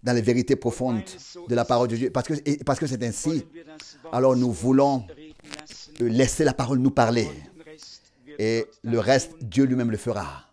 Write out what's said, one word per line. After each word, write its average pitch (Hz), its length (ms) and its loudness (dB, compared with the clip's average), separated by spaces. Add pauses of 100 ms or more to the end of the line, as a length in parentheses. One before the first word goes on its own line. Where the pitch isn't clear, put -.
dans 123 120 0
les 120 80 2
vérités 123 340 2
profondes 120 480 -4 (440)
de 117 60 -2
la 117 120 0
parole 123 240 2
de 113 80 -4
Dieu. 123 120 -2
Parce 123 180 -4
que, 160 60 -4 (120)
et 147 180 -2
parce 135 160 -2
que 156 80 -4
c'est 123 160 -6
ainsi, 120 420 -4 (640)
alors 127 240 4
nous 123 160 2
voulons, 131 540 2 (960)
euh, 120 80 2
laisser 127 340 2
la 135 100 4
parole 131 260 -2
nous 131 100 4
parler. 120 400 2 (1080)
Et 110 260 0 (180)
le 117 160 0
reste, 127 420 2
Dieu 127 240 2
lui-même 123 260 0
le 110 60 -2
fera. 98 560 -8